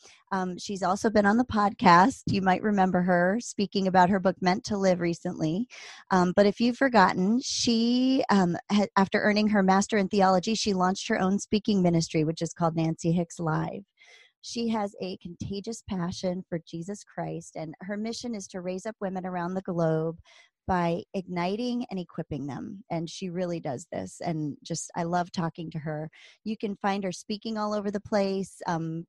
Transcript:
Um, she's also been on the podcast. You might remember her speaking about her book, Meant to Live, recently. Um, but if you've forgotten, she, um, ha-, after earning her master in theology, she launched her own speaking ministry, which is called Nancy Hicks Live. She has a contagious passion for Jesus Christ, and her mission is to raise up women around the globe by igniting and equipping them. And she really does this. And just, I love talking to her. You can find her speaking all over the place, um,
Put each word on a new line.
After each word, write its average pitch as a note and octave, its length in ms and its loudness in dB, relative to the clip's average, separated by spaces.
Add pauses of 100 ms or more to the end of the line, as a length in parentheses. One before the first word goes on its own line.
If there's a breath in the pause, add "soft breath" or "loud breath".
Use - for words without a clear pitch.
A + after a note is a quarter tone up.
(320 loud breath)
Um, F#3 260 -2
she's F#3+ 240 -8
also G3 280 0
been G#3 160 4
on G3+ 100 6
the B3 80 2
podcast. G#3 840 6
You G3 140 0
might F#3 220 2
remember F#3+ 380 2
her F3+ 400 2
speaking G3 460 -2
about F3+ 220 6
her G3 120 2
book, F#3 180 2
Meant F3+ 280 0
to G#3 100 -2
Live, F#3 240 2
recently. F3 680 -2 (420 loud breath)
Um, F3+ 280 4
but G3+ 80 6
if G#3 160 2
you've A#3+ 160 2
forgotten, A3 640 4
she, B3 880 2
um, F3+ 260 4 (160)
ha-, G#3 240 2
after G3 240 2
earning G#3 300 2
her G#3 120 4
master F#3+ 360 4
in F#3+ 100 2
theology, F#3+ 480 4
she G3+ 180 0
launched F#3 360 0
her A3 100 0
own F#3+ 180 2
speaking G#3 440 0
ministry, E3 420 2
which D#3+ 180 -2
is E3 120 -4
called E3 240 0
Nancy D#3+ 340 0
Hicks E3+ 280 -2
Live. D#3+ 440 -4 (640 soft breath)
She A#3 220 -6
has G#3+ 340 -4
a F#3 200 -8
contagious G3 680 -10
passion F3+ 640 -6
for E3+ 180 -6
Jesus E3+ 380 -10
Christ, D#3+ 500 -10
and D#3+ 240 -10
her G3+ 160 -10
mission A3+ 400 -8
is G3 120 -12
to F#3+ 120 -12
raise F#3 260 -8
up A3 140 -10
women F#3 260 -6
around F3+ 280 -6
the F#3+ 80 -4
globe E3 560 -2 (500 soft breath)
by F3 360 0 (100)
igniting G3 760 -4
and F#3+ 80 -6
equipping D#3+ 480 -8
them. F#3+ 460 -10
And E3 180 -4
she F#3 200 -10
really F3 320 -4
does D3+ 280 -8
this. - 300 -10
And D#3 420 -4
just, - 360 -8
I F3 60 -2
love F3 280 -2
talking E3 400 -6
to D#3+ 80 -8
her. D#3 300 -8 (340 loud breath)
You G#3+ 140 -6
can G3+ 180 -6
find G3+ 300 -2
her F3+ 80 -4
speaking G#3+ 440 -8
all G#3+ 160 -4
over G#3 160 -4
the G3+ 120 -6
place, G3 680 -2
um, E3 420 -4